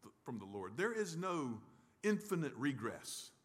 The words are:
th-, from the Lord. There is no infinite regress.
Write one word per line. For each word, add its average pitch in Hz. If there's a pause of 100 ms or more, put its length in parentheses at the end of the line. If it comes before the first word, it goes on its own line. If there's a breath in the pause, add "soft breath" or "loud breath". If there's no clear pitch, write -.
th-, 110 (100)
from 120
the 98
Lord. 101
There 208
is 208
no 160 (400 loud breath)
infinite 196
regress. 113 (160)